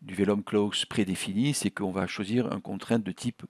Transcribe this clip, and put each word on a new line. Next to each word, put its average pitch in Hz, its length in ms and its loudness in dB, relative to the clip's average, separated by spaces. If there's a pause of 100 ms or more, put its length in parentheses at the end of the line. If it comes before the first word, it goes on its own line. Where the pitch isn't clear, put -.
du - 140 -14
Vellum 98 280 4
Close 104 440 2
prédéfini, 101 640 0
c'est 104 180 0
qu'on 98 200 -4
va 92 160 -2
choisir 110 440 0
un 104 100 -4
contrainte 104 440 -2
de 92 80 -4
type - 380 -6